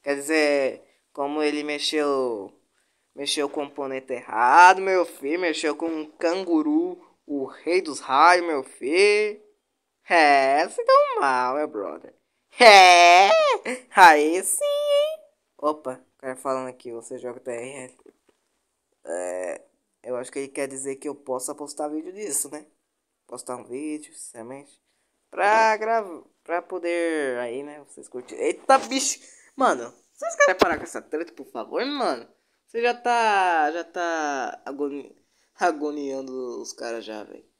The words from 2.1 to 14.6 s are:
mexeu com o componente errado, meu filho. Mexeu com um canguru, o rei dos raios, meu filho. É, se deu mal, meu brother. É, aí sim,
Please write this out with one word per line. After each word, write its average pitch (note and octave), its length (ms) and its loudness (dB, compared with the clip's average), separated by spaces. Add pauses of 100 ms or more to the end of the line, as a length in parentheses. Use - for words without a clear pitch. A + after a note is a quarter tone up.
mexeu C#3+ 340 -6
com D3 140 -8
o C#3 60 -8
componente C3+ 440 -10
errado, C3+ 680 6
meu F#3+ 260 0
filho. D3 320 -6
Mexeu D#3 380 -4
com D#3+ 100 -8
um D#3 240 -10
canguru, E3+ 920 -2 (240)
o C#3+ 200 -6
rei E3 360 -4
dos D3+ 200 -12
raios, E3+ 440 4
meu D3+ 200 -4
filho. G#3 760 0 (680)
É, D3 600 4
se A#4 160 -8
deu C5 360 4
mal, B2+ 340 0
meu D3+ 140 -4
brother. F2+ 440 -12 (460)
É, F#3 680 10 (680)
aí D#3+ 480 8
sim, - 220 -4